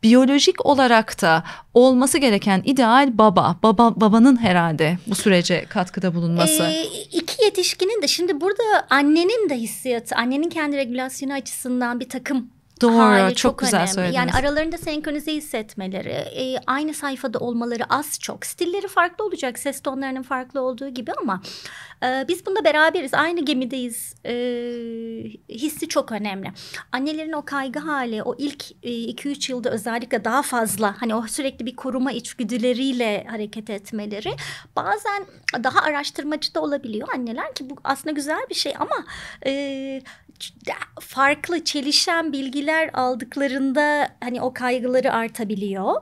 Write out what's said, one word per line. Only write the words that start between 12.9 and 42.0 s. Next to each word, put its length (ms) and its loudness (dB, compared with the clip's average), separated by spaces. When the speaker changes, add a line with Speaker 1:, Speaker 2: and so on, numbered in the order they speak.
Speaker 2:
hali 360 8
Speaker 1:
çok 20 -2
Speaker 2:
çok 220 2
Speaker 1:
güzel 220 2
Speaker 2:
önemli. 120 2
Speaker 1:
söylediniz. 240 0
Speaker 2:
Yani 160 0
aralarında 460 0
senkronize 540 -4
hissetmeleri, 760 -6
e, 480 -6
aynı 280 -2
sayfada 440 -6
olmaları 500 -4
az 320 -2
çok. 260 -10
Stilleri 420 -4
farklı 360 0
olacak, 340 -4
ses 240 -6
tonlarının 400 -6
farklı 380 -6
olduğu 280 -4
gibi 240 -8
ama, 200 -2
e, 240 0
biz 180 -2
bunda 180 -2
beraberiz, 500 2
aynı 300 0
gemideyiz, 680 -4
e, 60 -4
hissi 400 -6
çok 240 -2
önemli. 400 -6
Annelerin 400 -4
o 120 -6
kaygı 340 -6
hali, 440 -4
o 160 -4
ilk, 260 -8
e, 100 -8
iki 360 -8
üç 220 -6
yılda 200 -4
özellikle 540 -4
daha 180 0
fazla, 580 -2
hani 140 -2
o 120 -4
sürekli 400 -6
bir 100 -10
koruma 360 -2
içgüdüleriyle 1160 -2
hareket 400 -10
etmeleri, 600 -8
bazen 500 -4
daha 160 2
araştırmacı 720 -4
da 80 -2
olabiliyor 520 -6
anneler 400 -6
ki 160 -12
bu 140 -12
aslında 280 -4
güzel 380 -4
bir 40 -8
şey 240 -4
ama, 260 -4
e, 560 -4
farklı, 640 0
çelişen 680 0